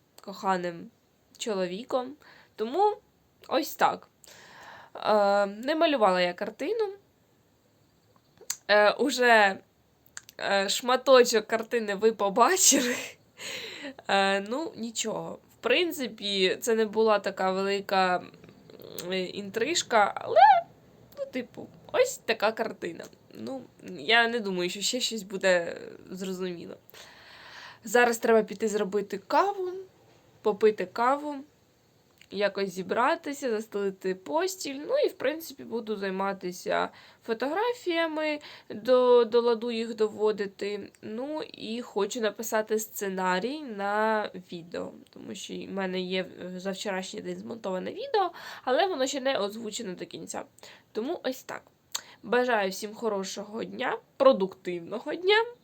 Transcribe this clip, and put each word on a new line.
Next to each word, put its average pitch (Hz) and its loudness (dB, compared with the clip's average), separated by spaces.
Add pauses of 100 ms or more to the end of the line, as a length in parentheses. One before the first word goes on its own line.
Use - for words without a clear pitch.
(200)
коханим 185 -4 (480)
чоловіком. 220 -4 (440)
Тому 370 2 (520)
ось - -2
так. - 2 (840)
Е, 202 4
не 226 -4
малювала 254 4
я 180 2
картину. 330 -4 (1800)
Е, 208 8
уже, 233 6 (840)
е, 196 2
шматочок 247 6
картини 220 -2
ви 214 4
побачили. 247 4 (1120)
Е, 196 2
ну, 247 -6
нічого. 214 -8 (200)
В - -12
принципі, 233 0
це 226 0
не 220 4
була 214 4
така 190 -2
велика, 190 0 (840)
м, 175 -6
інтрижка, 202 0
але, 698 6 (540)
ну, 554 -8
типу, - -10 (240)
ось - 2
така 226 0
картина. 208 -6 (340)
Ну, 247 -10 (360)
я 233 4
не 233 -2
думаю, 185 -2
що 202 -8
ще 240 -2
щось 226 -4
буде 185 0 (340)
зрозуміло. 185 -8 (1080)
Зараз 233 4
треба 226 6
піти 214 -4
зробити 202 -2
каву, 370 0 (720)
попити 214 2
каву, 277 0 (960)
якось 196 -2
зібратися, 262 -2
застелити 202 -4
постіль. 294 -4
Ну 554 2
і, 466 4
в - -4
принципі, 285 -6
буду 226 -6
займатися 190 -2 (380)
фотографіями, 311 -2 (320)
до, 247 6
до 233 2
ладу 240 0
їх 226 -4
доводити. 208 -2 (100)
Ну 262 -8 (100)
і 226 -8
хочу 208 -4
написати 220 -2
сценарій 196 -2
на 214 0 (220)
відео, 170 -8 (180)
тому - -14
що 185 -12
в 180 -10
мене 185 -4
є, 185 -4 (160)
е, 180 -10
за 190 -6
вчорашній 190 -6
день 175 -8
змонтоване 196 -6
відео, 415 0 (340)
але 294 4
воно 285 0
ще 269 -4
не 269 0
озвучено 208 -6
до - -10
кінця. 180 -12 (480)
Тому 269 -4
ось 208 -6
так. - -12 (640)
Бажаю 226 2
всім 208 -10
хорошого 208 -6
дня, 247 -6 (180)
продуктивного 190 2
дня. 403 4 (200)